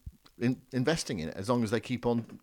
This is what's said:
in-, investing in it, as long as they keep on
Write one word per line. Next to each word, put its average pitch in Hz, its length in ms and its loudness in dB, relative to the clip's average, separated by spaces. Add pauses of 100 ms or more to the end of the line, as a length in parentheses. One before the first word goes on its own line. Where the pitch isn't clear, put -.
(400)
in-, 123 200 2 (120)
investing 131 480 0
in 80 80 -4
it, - 80 -8
as 98 120 -6
long 123 140 4
as 107 80 0
they 117 80 2
keep 120 260 -4
on 117 380 0